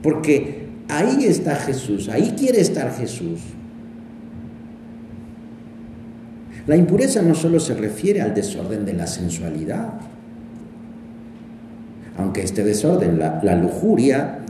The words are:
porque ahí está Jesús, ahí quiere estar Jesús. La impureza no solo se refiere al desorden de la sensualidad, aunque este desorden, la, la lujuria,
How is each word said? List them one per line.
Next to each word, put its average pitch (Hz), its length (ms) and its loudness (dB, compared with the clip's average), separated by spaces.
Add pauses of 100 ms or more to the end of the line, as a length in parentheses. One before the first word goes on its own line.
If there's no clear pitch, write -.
porque - 680 2 (200)
ahí 240 380 4
está 160 300 4
Jesús, 104 520 -2
ahí 175 260 2
quiere 247 280 4
estar 135 340 0
Jesús. 170 440 -6 (3250)
La 147 80 6
impureza 190 460 6
no 170 140 6
solo 165 260 4
se - 140 -2
refiere 107 480 2
al 104 120 0
desorden 98 520 -2
de 90 80 -2
la 85 120 -2
sensualidad, 82 840 -4 (2250)
aunque 98 280 0
este 101 200 0
desorden, 104 540 4
la, 160 240 0
la 90 120 6
lujuria, 135 840 4 (120)